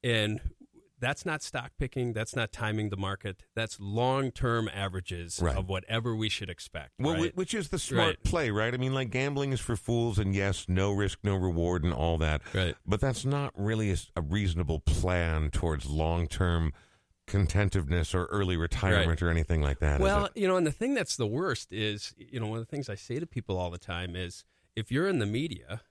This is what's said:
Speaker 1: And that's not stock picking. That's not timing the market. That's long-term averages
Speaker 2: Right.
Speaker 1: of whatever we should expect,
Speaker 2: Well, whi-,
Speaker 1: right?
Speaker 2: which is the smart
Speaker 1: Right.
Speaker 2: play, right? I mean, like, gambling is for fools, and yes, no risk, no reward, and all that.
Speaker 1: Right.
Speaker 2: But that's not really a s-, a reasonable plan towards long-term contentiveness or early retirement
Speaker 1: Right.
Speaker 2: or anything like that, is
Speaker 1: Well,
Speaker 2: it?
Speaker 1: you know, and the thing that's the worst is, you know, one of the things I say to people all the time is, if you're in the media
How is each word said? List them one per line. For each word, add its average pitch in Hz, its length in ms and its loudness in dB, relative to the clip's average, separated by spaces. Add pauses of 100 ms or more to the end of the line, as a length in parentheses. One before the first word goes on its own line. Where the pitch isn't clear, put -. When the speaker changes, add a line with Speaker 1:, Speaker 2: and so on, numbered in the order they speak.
Speaker 1:
And 107 380 0 (580)
that's 131 280 -4
not 156 160 -4
stock 127 360 -8
picking. 127 360 -2
That's 107 200 -4
not 113 180 -2
timing 107 360 -2
the 98 80 -4
market. 95 480 -6 (100)
That's 110 240 -6
long-term 117 960 0
averages 92 680 -6
Speaker 2:
Right. 73 140 2
Speaker 1:
of 90 120 -2
whatever 110 480 -2
we 110 120 0
should 101 200 -4
expect, - 500 -12
Speaker 2:
Well, 151 180 0
whi-, 160 80 0
Speaker 1:
right? 175 120 -4
Speaker 2:
which 185 180 -4
is 196 140 -2
the 180 100 -4
smart 117 300 2
Speaker 1:
Right. - 160 -4
Speaker 2:
play, 151 260 2
right? 110 220 2
I 127 60 -2
mean, 131 160 0
like, 131 160 -2
gambling 139 420 0
is 123 80 0
for 120 160 0
fools, 117 420 2
and 98 160 2
yes, 98 340 0
no 95 240 4
risk, 98 300 0
no 101 140 2
reward, 87 480 2
and 87 80 4
all 82 260 2
that. 78 220 2 (140)
Speaker 1:
Right. 92 200 0 (120)
Speaker 2:
But - 140 2
that's 131 260 0
not 143 300 0
really 110 340 0
a 90 40 2
s-, - 220 -4
a 87 60 0
reasonable 82 580 0
plan 82 720 2
towards 78 360 0
long-term 80 880 2 (540)
contentiveness 92 880 2
or 90 120 0
early 92 300 0
retirement 85 640 2
Speaker 1:
Right. - 20 0
Speaker 2:
or 85 80 2
anything 82 300 2
like 69 200 0
that, 73 200 4
is - 40 4
Speaker 1:
Well, 104 220 2
Speaker 2:
it? - 100 -8
Speaker 1:
you 196 100 0
know, 185 100 4
and 180 100 4
the 151 60 0
thing 262 220 -2
that's 208 220 -2
the 117 100 0
worst 131 460 -4
is, 104 440 -4
you - 240 -12
know, 113 60 -2
one 110 120 -4
of 113 60 -6
the - 60 -16
things 143 180 -6
I 104 60 -6
say 120 240 -6
to 165 80 -4
people 98 320 -4
all 90 120 -2
the 87 80 -10
time 87 380 -6
is, 90 280 -8 (320)
if 110 160 -4
you're 165 160 0
in 180 100 2
the 107 80 2
media 113 640 -6